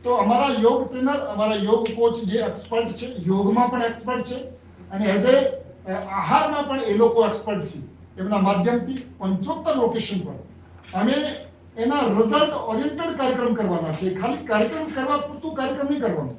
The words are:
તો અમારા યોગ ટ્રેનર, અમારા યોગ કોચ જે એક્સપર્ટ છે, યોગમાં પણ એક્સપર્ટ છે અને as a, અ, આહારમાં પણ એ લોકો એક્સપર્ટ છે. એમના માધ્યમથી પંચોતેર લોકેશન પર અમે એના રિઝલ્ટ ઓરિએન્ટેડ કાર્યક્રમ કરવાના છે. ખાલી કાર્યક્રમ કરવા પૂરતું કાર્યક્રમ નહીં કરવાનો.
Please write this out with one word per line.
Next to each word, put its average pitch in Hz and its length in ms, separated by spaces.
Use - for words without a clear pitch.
તો 240 60
અમારા 240 380
યોગ 254 300
ટ્રેનર, 262 280
અમારા 214 380
યોગ 202 400
કોચ 226 280
જે 202 140
એક્સપર્ટ 226 520
છે, 240 160
યોગમાં 202 640
પણ 240 140
એક્સપર્ટ 233 420
છે 247 100
અને 196 140
as 196 200
a, 262 120
અ, - 0
આહારમાં 196 760
પણ 269 120
એ 226 140
લોકો 226 320
એક્સપર્ટ 202 400
છે. - 140
એમના 202 200
માધ્યમથી 226 640
પંચોતેર 277 580
લોકેશન 220 440
પર 147 120
અમે 220 200
એના 247 180
રિઝલ્ટ 220 580
ઓરિએન્ટેડ 285 640
કાર્યક્રમ 247 360
કરવાના 170 400
છે. 185 220
ખાલી - 300
કાર્યક્રમ 269 480
કરવા 269 240
પૂરતું - 380
કાર્યક્રમ 277 340
નહીં 285 120
કરવાનો. 156 380